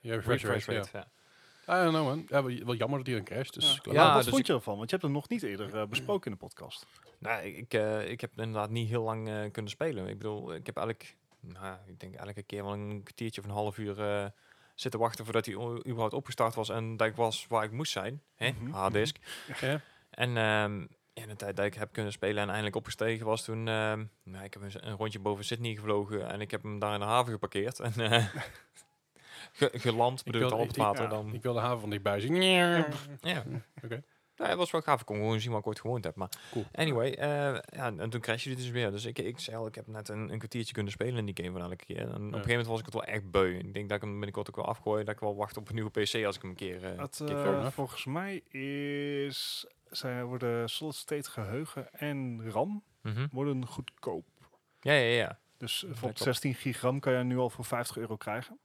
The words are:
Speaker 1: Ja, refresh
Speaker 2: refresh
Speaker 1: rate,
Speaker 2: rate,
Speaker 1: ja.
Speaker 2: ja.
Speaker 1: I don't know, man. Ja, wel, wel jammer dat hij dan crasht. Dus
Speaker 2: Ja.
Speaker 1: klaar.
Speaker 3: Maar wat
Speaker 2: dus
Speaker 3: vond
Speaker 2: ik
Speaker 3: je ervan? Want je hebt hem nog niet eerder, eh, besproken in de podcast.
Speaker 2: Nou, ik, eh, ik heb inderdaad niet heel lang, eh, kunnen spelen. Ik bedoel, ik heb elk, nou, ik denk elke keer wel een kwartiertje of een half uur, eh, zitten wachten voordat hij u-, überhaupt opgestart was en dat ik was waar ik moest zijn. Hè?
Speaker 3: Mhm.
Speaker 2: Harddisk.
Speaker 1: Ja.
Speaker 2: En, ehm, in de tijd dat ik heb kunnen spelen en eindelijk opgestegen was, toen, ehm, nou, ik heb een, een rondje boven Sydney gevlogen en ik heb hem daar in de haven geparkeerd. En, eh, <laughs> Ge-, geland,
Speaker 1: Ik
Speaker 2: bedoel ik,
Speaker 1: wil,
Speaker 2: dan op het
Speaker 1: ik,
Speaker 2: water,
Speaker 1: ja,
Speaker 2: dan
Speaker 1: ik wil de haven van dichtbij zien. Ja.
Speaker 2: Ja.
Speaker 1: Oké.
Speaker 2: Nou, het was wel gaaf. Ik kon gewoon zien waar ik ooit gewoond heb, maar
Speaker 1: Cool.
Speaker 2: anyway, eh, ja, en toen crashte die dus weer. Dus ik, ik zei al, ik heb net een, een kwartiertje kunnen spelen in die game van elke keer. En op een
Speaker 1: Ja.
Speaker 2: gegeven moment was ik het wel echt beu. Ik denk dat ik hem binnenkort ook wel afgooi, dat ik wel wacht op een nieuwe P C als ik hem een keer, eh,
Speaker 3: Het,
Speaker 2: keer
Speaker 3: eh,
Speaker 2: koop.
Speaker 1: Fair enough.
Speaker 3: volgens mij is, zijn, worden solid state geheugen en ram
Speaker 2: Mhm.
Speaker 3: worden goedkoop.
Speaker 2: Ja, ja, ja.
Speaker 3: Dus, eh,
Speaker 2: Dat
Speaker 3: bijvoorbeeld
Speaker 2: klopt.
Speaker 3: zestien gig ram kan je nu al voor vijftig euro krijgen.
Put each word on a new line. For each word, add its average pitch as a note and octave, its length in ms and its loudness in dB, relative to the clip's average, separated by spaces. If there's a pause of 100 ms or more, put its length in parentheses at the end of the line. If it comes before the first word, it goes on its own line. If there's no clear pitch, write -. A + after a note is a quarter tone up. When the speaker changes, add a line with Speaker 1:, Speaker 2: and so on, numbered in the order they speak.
Speaker 1:
Ja, A2+ 140 -4
refresh A#2 280 4
Speaker 2:
refresh A2 240 2
Speaker 1:
rate, A2+ 120 0
Speaker 2:
rate, G2+ 140 -4
Speaker 1:
ja. G2 160 -10 (580)
Speaker 2:
ja. F3+ 140 4
Speaker 1:
I - 40 6
don't E3 100 6
know, D#3 120 4
man. D3 220 0
Ja, C#3 140 6
wel, B2 240 -2
wel A#2+ 80 2
jammer A#2 240 2
dat B2+ 80 -4
hij B2 100 0
dan G2+ 80 -2
crasht. - 300 -4
Dus - 200 4
Speaker 2:
Ja. C#3 60 -2
Speaker 1:
klaar. - 140 -2
Speaker 3:
Maar D#3 120 12
wat D3+ 100 10
Speaker 2:
dus B2 120 6
Speaker 3:
vond C3 120 6
Speaker 2:
ik - 60 2
Speaker 3:
je F#3+ 60 4
ervan? A2 240 0
Want A2 140 -4
je - 60 2
hebt - 120 0
hem C#3 80 2
nog C#3+ 120 -4
niet A#3 140 -2
eerder, G2+ 340 -4
eh, G#2+ 100 0
besproken B2+ 400 0
in A2+ 60 -4
de F#2+ 140 -10
podcast. - 400 -14 (320)
Speaker 2:
Nou, G#2+ 260 -2
ik, G2+ 300 -8
eh, G#2+ 360 4
ik A#2 100 -6
heb A#2 160 -8
inderdaad A2 340 -2
niet A2+ 180 0
heel A#2 140 0
lang, A2 260 -2
eh, G#2+ 240 -2
kunnen G#2+ 180 -6
spelen. G#2+ 380 -2
Ik G2+ 100 -6
bedoel, G#2 360 -6
ik E2 120 -10
heb - 100 -8
elk, A2+ 240 -2 (400)
nou, F#2+ 360 -12 (100)
ik F#2 140 -18
denk F#2+ 140 -14
elke G2+ 280 -10
keer G2+ 220 -6
wel G2+ 80 -2
een G#2 300 -6
kwartiertje - 380 -8
of G2 60 -10
een G2+ 80 -6
half G#2 240 2
uur, G#2 220 -2
eh, G#2 260 2 (480)
zitten A2+ 260 0
wachten A#2 240 2
voordat A2+ 220 4
hij A#2 80 -4
u-, A#2 320 -4
überhaupt A2+ 280 2
opgestart B2 400 2
was A2 140 0
en A2+ 280 0
dat A2 120 6
ik G#2+ 80 0
was A2+ 320 2
waar A2 160 4
ik G#2+ 80 -4
moest D3 200 -2
zijn. A2+ 300 -4 (120)
Hè? A#2 160 0
Speaker 3:
Mhm. A#2+ 200 -6
Speaker 2:
Harddisk. G2 460 2 (440)
Speaker 1:
Ja. C#3+ 200 2 (300)
Speaker 2:
En, A#2+ 260 0
ehm, G#2+ 500 2 (260)
in A2 160 -14
de G#2+ 80 -10
tijd G2+ 200 -6
dat G2 100 2
ik G2+ 80 0
heb G#2 180 -6
kunnen G#2 200 -2
spelen G#2 300 0
en G2+ 60 0
eindelijk G#2 280 0
opgestegen A2+ 500 -2
was, A2 180 2
toen, A2+ 240 -4
ehm, G#2+ 360 2 (180)
nou, F#2+ 220 -12
ik G2+ 100 -12
heb G2 80 -14
een, F#2+ 260 -10
een G#2+ 80 -4
rondje G#2+ 220 -2
boven G2+ 260 0
Sydney A#2 300 -2
gevlogen G#2 560 0
en G2+ 100 -4
ik G#2+ 100 -6
heb A2 120 -4
hem G#2 160 -6
daar G#2 160 2
in G2+ 60 0
de G2+ 60 -2
haven A#2+ 260 4
geparkeerd. G#2 480 -2
En, A#2 120 -2 (200)
eh, A2+ 120 6 (100)
<laughs> - 0 - (1160)
Ge-, - 200 4
geland, B2 460 4
Speaker 1:
Ik - 60 -10
Speaker 2:
bedoel A2+ 180 2
ik, B2+ 60 6
Speaker 1:
wil, A2+ 80 2
Speaker 2:
dan A2+ 40 2
op A#2 80 4
het A2+ 80 -4
Speaker 1:
ik, A#2+ 60 4
Speaker 2:
water, G#2 200 4
Speaker 1:
ja, A2 80 0
Speaker 2:
dan G#2+ 240 -2
Speaker 1:
ik A2 80 -8
wil B2+ 100 0
de A#2 80 2
haven A#2+ 200 0
van G#2 100 -4
dichtbij G2+ 300 2
zien. D#3 220 4
Ja. F3 460 8 (320)
Speaker 2:
Ja. E3 220 -2 (420)
Speaker 1:
Oké. A#2+ 180 -6 (340)
Speaker 2:
Nou, - 140 0
het F3 80 2
was F3 120 2
wel E3 100 4
gaaf. C#3 200 6
Ik - 60 -12
kon G#2+ 100 -2
gewoon A2 240 4
zien A#2+ 100 -2
waar G#2+ 100 0
ik - 60 -6
ooit G#2+ 140 -4
gewoond A2+ 240 -2
heb, E2 100 -2
maar F#2 140 -4 (220)
Speaker 1:
Cool. G#2+ 220 -2
Speaker 2:
anyway, C#3 400 2
eh, - 160 0 (500)
ja, B2+ 180 0
en G2+ 140 -2
toen A#2 100 -2
crashte A#2 280 -2
die C3 100 -4
dus B2+ 120 -6
weer. A#2+ 200 2
Dus G#2 140 -4
ik, A#2+ 140 -6
ik A2+ 220 -2
zei A2+ 160 -8
al, A2+ 100 -4
ik A2 80 -8
heb A2 120 -12
net A2 220 -10
een, G#2+ 240 -6
een - 60 -4
kwartiertje A#2 360 -4
kunnen G2+ 180 -2
spelen B2 260 -2
in A2 60 0 (100)
die F2 100 -6
game F2+ 140 -6
van F2 120 -4
elke F2+ 140 -10
keer. - 140 -8
En - 100 -4
op A#2 60 -6
een - 100 -6
Speaker 1:
Ja. G#2 60 -6
Speaker 2:
gegeven G#2 200 -4
moment A#2+ 180 2
was A2+ 100 0
ik A2 60 -6
het G#2+ 100 -12
wel A2 100 -2
echt G2+ 260 -6
beu. F2+ 280 6
Ik G2 160 -8
denk G2+ 140 -4
dat G#2 80 0
ik G2+ 60 -2
hem G#2 100 -6
binnenkort G2+ 360 -4
ook - 80 -10
wel - 100 -4
afgooi, G#2+ 380 0
dat G#2 100 -4
ik G#2+ 60 -14
wel G#2 160 -2
wacht G#2 200 -4
op G#2+ 120 -10
een G#2+ 60 -8
nieuwe A2 160 -2
P - 40 -20 (100)
C A2 200 0
als G2+ 120 2
ik - 60 -14
hem F#2+ 80 -8
een F2+ 60 -10
keer, F#2 280 -6
eh, F#2 140 -6
Speaker 3:
Het, C#3+ 180 -8
Speaker 2:
keer D3+ 120 -6
Speaker 3:
eh, D3 60 -2
Speaker 2:
koop. C#3+ 100 -2
Speaker 1:
Fair C#3 140 4
enough. C3+ 160 -2
Speaker 3:
volgens C3+ 300 -6
mij F#3 320 -4
is, C#3+ 1300 -4 (240)
zijn, B2 340 -4
worden A#2+ 440 0
solid D3+ 260 -4
state - 360 -4
geheugen A#2+ 640 -4
en B2+ 560 -4
ram F3 320 0 (200)
Speaker 2:
Mhm. A2 280 -2
Speaker 3:
worden C3 360 0
goedkoop. - 600 -6 (540)
Speaker 2:
Ja, C3+ 120 4
ja, A#2+ 240 6
ja. - 220 0 (200)
Speaker 3:
Dus, - 160 -6
eh, - 60 -2
Speaker 2:
Dat G3 80 -8
Speaker 3:
bijvoorbeeld B2+ 120 -8
Speaker 2:
klopt. A#2 180 -2
Speaker 3:
zestien C3 360 2
gig - 260 -4
ram B2+ 200 2
kan C3+ 120 2
je B2+ 120 4
nu B2+ 140 2
al B2 120 4
voor - 140 -8
vijftig A#2+ 320 -2
euro A2 200 -4
krijgen. A#2 480 -6